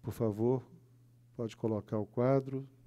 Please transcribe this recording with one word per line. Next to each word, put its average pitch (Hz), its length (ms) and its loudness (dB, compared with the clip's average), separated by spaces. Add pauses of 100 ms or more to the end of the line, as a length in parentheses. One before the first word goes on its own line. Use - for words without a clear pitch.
por - 120 -8
favor, 117 500 2 (720)
pode 113 220 -6
colocar 110 400 -2
o 104 80 -2
quadro 135 600 0 (220)